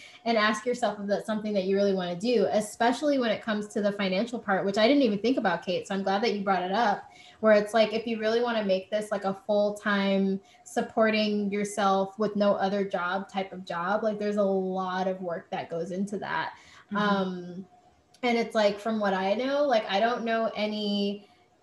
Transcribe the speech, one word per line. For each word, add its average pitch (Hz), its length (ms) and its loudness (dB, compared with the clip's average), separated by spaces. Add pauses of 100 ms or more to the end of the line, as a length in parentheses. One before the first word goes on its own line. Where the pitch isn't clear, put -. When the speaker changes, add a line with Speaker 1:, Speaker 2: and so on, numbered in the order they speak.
(240)
Speaker 1:
and 233 140 2
ask 214 280 2
yourself 233 360 0
if 202 60 -6
that's 196 180 0
something 214 280 -4
that 185 120 0
you 196 100 2
really 202 180 4
wanna 175 220 -2
do, 208 360 2
especially 262 680 0
when 233 120 2
it - 100 -2
comes 208 260 -4
to 214 140 -4
the 202 100 2
financial 202 480 -2
part, 185 260 -2
which 196 120 0
I 220 100 6
didn't 285 160 6
even 208 160 2
think 254 180 2
about, 180 280 -2
Kate. 175 200 -4
So 196 80 -6
I'm 196 100 -2
glad 202 200 0
that 214 100 0
you 202 80 -4
brought 185 220 0
it 185 80 -4
up, 202 320 0 (380)
where 220 100 6
it's 208 220 4
like, 214 180 4
if 226 160 -4
you 226 100 -2
really 220 240 0
wanna 226 220 0
make 190 260 0
this, 214 220 -4
like, 202 140 -4
a 196 80 -2 (120)
full-time 196 960 2 (240)
supporting 214 880 0
yourself 196 640 0
with 208 200 0
no 202 160 4
other 196 320 0
job 190 440 -4
type 196 220 -6
of 185 140 -12
job, 185 380 -2
like, 214 160 -2
there's 208 180 -2
a 208 60 2
lot 185 640 -2
of 185 120 -4
work 175 300 -8
that 165 180 -8
goes 170 220 -6
into 196 280 -4
that. 147 340 -6 (400)
Speaker 2:
Mm-hmm. 202 40 -2
Speaker 1:
Um, 190 680 -2 (560)
and 233 160 2
it's 226 160 -2
like, 208 280 2
from 220 180 -2
what 196 140 2
I 190 200 0
know, 269 300 0
like, 220 260 2
I 196 120 2
don't 226 240 0
know 226 280 0
any 202 720 -2 (360)